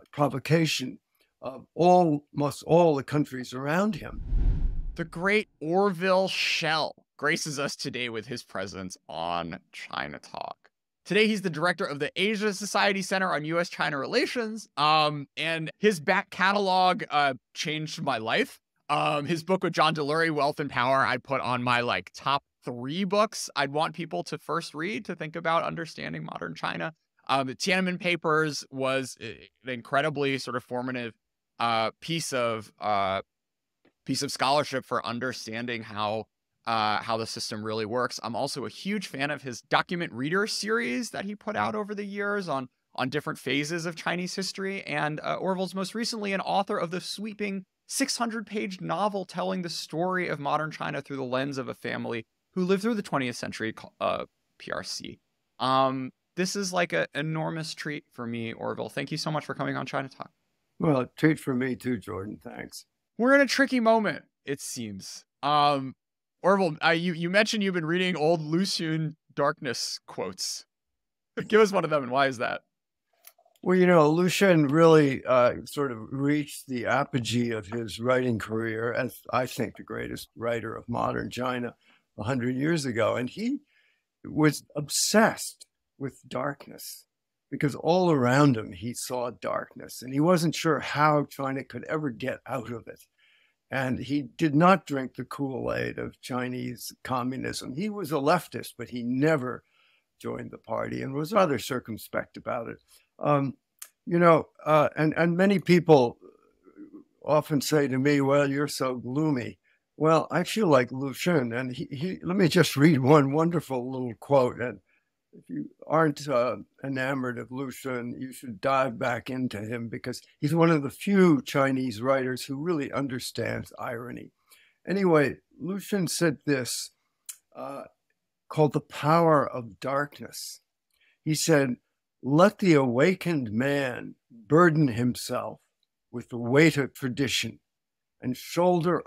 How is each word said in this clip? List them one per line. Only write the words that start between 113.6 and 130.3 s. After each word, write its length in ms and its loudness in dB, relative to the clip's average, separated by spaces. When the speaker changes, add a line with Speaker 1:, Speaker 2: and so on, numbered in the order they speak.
Speaker 1:
little 280 -6
quote. 420 4
And 200 -6
if 160 -20
you 220 -8
aren't, 420 0
uh, 280 0
enamored 560 -4
of 140 -10
Lu 160 -6
Xun, 520 -8
you 120 -12
should 280 -14
dive 380 0
back 320 -4
into 280 -4
him 300 -8
because 320 -10
he's 140 0
one 160 6
of 120 4
the 80 -4
few 520 6
Chinese 600 0
writers 420 0
who 120 -8
really 340 -2
understands 880 -4
irony. 540 -10
Anyway, 500 4
Lu 160 -6
Xun 340 -2
said 340 0
this, 460 -2
uh, 280 -12
called 240 4
The 80 0
Power 680 4
of 300 -10
Darkness. 840 -8